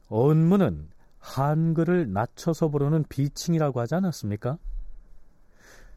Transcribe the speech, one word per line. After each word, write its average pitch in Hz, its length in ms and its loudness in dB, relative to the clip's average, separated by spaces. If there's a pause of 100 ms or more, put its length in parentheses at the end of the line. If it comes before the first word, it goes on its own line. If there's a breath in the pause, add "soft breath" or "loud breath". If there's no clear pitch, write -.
언문은 147 840 2 (300)
한글을 160 920 0
낮춰서 151 580 -2
부르는 147 400 0
비칭이라고 143 720 -2
하지 117 160 -2
않았습니까? 139 640 -2 (1400 soft breath)